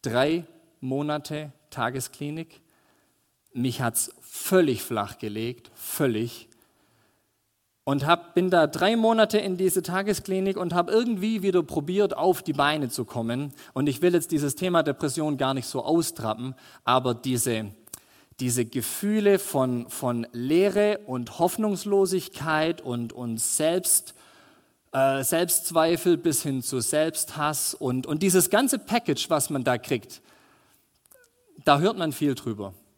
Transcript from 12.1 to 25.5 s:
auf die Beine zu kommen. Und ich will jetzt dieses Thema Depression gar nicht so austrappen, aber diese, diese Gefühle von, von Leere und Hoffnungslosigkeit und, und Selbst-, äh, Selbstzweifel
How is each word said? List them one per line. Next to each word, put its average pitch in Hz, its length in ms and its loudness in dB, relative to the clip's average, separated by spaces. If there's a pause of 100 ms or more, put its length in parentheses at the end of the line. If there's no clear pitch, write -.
auf 175 280 2
die 160 80 -4
Beine 143 360 2
zu 117 160 -6
kommen. 127 480 -4 (220)
Und 143 140 0
ich 147 120 -2
will 175 140 4
jetzt 170 160 0
dieses 147 240 0
Thema 175 300 2
Depression 151 540 -2
gar 135 160 0
nicht 127 120 -4
so - 180 -6
austrappen, 127 680 -2 (300)
aber 123 300 2
diese, 117 600 -2 (640)
diese 127 260 0
Gefühle 202 760 0
von, 127 500 -2
von 120 400 -4
Leere 190 760 2
und 123 340 -6
Hoffnungslosigkeit 185 1400 0
und, 120 320 -6
und 117 280 -6
Selbst-, - 760 0 (760)
äh, 135 320 2
Selbstzweifel 165 920 2